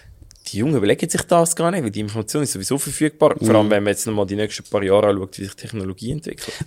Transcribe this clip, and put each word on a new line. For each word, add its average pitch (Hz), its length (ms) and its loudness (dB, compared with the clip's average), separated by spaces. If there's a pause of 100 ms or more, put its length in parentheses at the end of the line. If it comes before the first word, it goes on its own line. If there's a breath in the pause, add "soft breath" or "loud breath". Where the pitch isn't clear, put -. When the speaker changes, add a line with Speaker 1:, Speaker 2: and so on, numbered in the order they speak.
(480 loud breath)
Speaker 1:
die - 100 -8
Jungen 139 200 0
überlegen 107 300 0
sich - 160 -2
das 170 320 2
gar 170 140 0
nicht, 180 140 -2
weil 107 80 -4
die 104 80 -8
Information 107 420 -4
ist 135 120 -4
sowieso 101 260 -4
verfügbar. 151 600 2
Vor 110 140 4
allem, 107 140 6
Speaker 2:
Mhm. 107 40 2
Speaker 1:
wenn 101 120 4
man 104 80 2
jetzt - 160 -4
nochmal 104 180 0
die 98 100 -4
nächsten 104 280 -4
paar 104 180 -2
Jahre 101 280 6
anschaut, 98 280 -2
wie 98 60 -8
sich 98 120 -10
Technologie 110 560 -8
entwickelt. - 420 -10 (140)